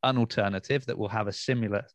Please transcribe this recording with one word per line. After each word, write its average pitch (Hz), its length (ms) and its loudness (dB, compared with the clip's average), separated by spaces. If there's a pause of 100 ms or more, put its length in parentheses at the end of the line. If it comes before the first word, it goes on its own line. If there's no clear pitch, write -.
an 131 140 4
alternative 113 680 0
that 120 120 -4
will 104 120 -2
have 107 180 -2
a 98 60 -4
similar 110 600 0